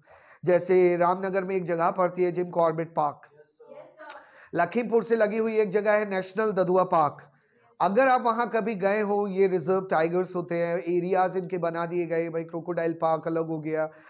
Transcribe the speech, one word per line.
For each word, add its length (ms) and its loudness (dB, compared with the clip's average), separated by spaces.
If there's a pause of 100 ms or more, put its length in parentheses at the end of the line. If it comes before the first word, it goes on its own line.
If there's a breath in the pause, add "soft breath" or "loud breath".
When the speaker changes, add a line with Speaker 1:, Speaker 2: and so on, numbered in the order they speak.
(440 loud breath)
Speaker 1:
जैसे 520 4
रामनगर 480 0
में 120 -4
एक 80 -2
जगह 280 0
पड़ती 320 0
है 80 0
जिम 180 -4
कॉर्बेट 440 0
पार्क, 280 -2 (480)
Speaker 2:
यस 180 -18
सर। 680 -12
Speaker 1:
लखीमपुर 460 0
से 120 0
लगी 220 0
हुई 180 -2
एक 140 2
जगह 220 2
है 180 2
नेशनल 420 -2
ददुआ 340 2
पार्क। 380 0 (560 soft breath)
अगर 280 4
आप 140 4
वहां 260 0
कभी 280 -2
गए 260 2
हो, 260 0
ये 200 4
रिजर्व 380 0
टाइगर्स 500 0
होते 200 -4
हैं, 220 -2
एरियाज 580 0
इनके 220 -6
बना 280 -2
दिए 200 -4
गए, 220 -2
भाई 160 -6
क्रोकोडाइल 560 -4
पार्क 260 -2
अलग 220 -2
हो 120 -6
गया, 280 -4 (220 loud breath)